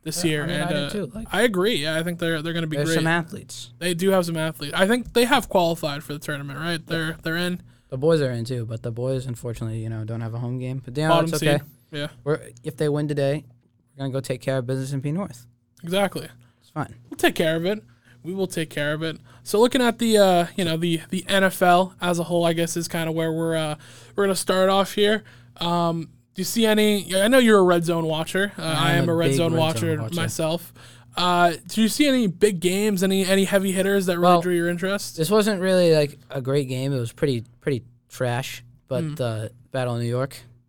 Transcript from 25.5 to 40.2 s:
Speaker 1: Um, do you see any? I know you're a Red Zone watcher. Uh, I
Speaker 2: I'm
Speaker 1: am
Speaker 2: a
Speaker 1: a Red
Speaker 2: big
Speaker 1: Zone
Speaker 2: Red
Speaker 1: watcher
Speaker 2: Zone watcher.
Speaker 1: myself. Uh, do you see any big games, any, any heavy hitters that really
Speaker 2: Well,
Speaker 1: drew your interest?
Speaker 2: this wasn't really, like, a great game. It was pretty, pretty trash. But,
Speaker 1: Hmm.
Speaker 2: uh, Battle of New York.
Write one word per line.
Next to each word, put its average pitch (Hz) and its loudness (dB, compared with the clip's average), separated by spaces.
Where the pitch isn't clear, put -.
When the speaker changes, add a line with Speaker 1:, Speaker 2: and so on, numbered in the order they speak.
Speaker 1:
Um, 170 -2
do 190 -6
you - -2
see 226 0
any? 214 2
I 196 4
know 254 6
you're 226 8
a 190 8
Red 170 4
Zone 165 0
watcher. 160 -2
Uh, - -12
I 160 0
Speaker 2:
I'm 170 2
Speaker 1:
am 170 0
Speaker 2:
a 165 0
Speaker 1:
a 165 2
Red 165 2
Speaker 2:
big 135 2
Speaker 1:
Zone 165 2
Speaker 2:
Red 160 2
Speaker 1:
watcher 160 0
Speaker 2:
Zone 151 -6
watcher. 170 -8
Speaker 1:
myself. 165 -4
Uh, 175 4
do 214 0
you 220 4
see 294 2
any 254 4
big 185 2
games, 190 0
any, 190 2
any 196 4
heavy 196 0
hitters 196 0
that 175 0
really 175 8
Speaker 2:
Well, 170 6
Speaker 1:
drew 180 0
your 170 0
interest? 190 -4
Speaker 2:
this 160 -2
wasn't 214 2
really, 180 4
like, 147 2
a 139 -6
great 131 0
game. 131 -2
It 131 -2
was 117 -4
pretty, 127 -2
pretty 135 -2
trash. 123 -6
But, 135 -4
Speaker 1:
Hmm. 151 -6
Speaker 2:
uh, 110 -4
Battle 123 -4
of 117 -4
New 120 -4
York. 127 -4